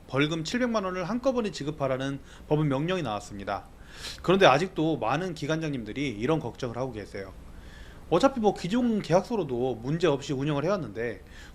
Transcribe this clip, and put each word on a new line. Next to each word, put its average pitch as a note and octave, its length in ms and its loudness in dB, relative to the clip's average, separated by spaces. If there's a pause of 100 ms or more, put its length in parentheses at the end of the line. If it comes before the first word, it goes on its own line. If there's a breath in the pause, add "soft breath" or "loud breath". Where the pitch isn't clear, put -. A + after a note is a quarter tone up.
벌금 D3+ 380 2
칠백만 A#3 400 0
원을 F#3 240 -2
한꺼번에 A#3+ 420 0
지급하라는 C#3 680 -2 (260 loud breath)
법원 D3+ 220 4
명령이 E3 320 0
나왔습니다. G2+ 640 -4 (560 loud breath)
그런데 F#3+ 240 6
아직도 D#3 540 6
많은 C3+ 340 0
기관장님들이 C#3+ 800 -4
이런 B2 280 0
걱정을 A#2 380 -6
하고 B2+ 160 -4
계세요. G2 400 -10 (760 loud breath)
어차피 B3+ 300 6
뭐 G#3 140 4
기존 A3 480 0
계약서로도 D3+ 840 2
문제 E3 240 2
없이 C#3 240 2
운영을 C#3+ 320 0
해왔는데 A#2 640 -4 (300 loud breath)